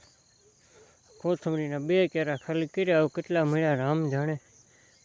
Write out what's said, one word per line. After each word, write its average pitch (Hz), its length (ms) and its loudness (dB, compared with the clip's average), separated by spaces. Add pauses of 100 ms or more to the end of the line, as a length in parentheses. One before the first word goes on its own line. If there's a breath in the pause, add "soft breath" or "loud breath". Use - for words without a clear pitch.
(1200 soft breath)
કોથમરીના 156 580 -2
બે 175 280 2
કેરા 151 280 -2
ખાલી 160 320 -4
કર્યા, 180 320 0
હવે 156 80 4
કેટલા 165 380 -2
મળ્યા 151 300 2
રામ 147 340 0
જાણે. 147 300 -2 (640 soft breath)